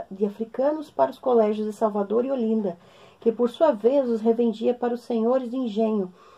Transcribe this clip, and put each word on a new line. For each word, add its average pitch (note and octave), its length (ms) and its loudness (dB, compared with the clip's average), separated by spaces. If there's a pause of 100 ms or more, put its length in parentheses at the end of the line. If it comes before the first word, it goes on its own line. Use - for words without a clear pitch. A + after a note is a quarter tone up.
de G3 160 -2
africanos C4+ 640 -4
para C4 220 0
os - 80 -16
colégios G#3+ 480 2
de G#3+ 40 -6
Salvador G#3 540 0
e C4+ 60 -4
Olinda, A3 480 -2 (400)
que, A3+ 120 0
por A#3 160 0
sua D#4 240 2
vez, B3 380 2
os A3+ 120 0
revendia A#3 520 2
para A#3+ 220 -4
os A#3+ 60 -8
senhores A#3+ 500 0
de B3 40 -8
engenho A3 560 -2 (260)